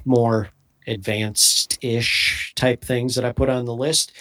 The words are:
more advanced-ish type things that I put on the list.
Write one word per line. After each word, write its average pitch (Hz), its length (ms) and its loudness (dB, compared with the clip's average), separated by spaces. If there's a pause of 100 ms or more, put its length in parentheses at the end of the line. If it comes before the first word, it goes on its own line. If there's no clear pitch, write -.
more 117 460 4 (380)
advanced-ish - 1700 -2
type 127 280 0
things 127 300 -2
that 123 120 -2
I 117 80 -2
put 131 160 0
on 127 160 0
the 117 100 -6
list. 143 460 -2